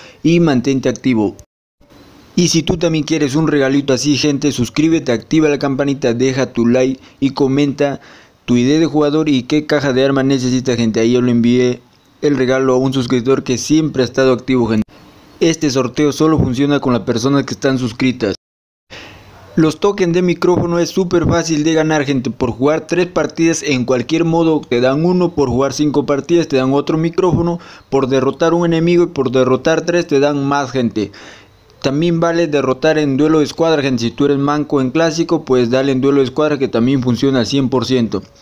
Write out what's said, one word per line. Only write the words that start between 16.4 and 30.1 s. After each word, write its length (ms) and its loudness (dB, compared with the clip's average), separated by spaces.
con 140 0
las 80 0
personas 440 0
que 80 -8
están 240 -2
suscritas. 580 -2
Los 240 0
tokens 340 0
de 80 2
micrófono 580 0
es 100 -2
súper 360 0
fácil 380 -2
de 100 0
ganar, 320 0
gente. 260 -2
Por 200 -4
jugar 360 -2
tres 200 -2
partidas 560 -2
en 220 -2
cualquier 380 -2
modo 380 0
te 200 -2
dan 240 0
uno, 300 0
por 140 0
jugar 240 0
cinco 320 0
partidas 420 0
te 100 0
dan 160 0
otro 240 0
micrófono, 600 -2
por 180 0
derrotar 460 0
un 120 0
enemigo 380 2
y 40 0
por 240 -4
derrotar 500 0
tres 260 -2
te 120 0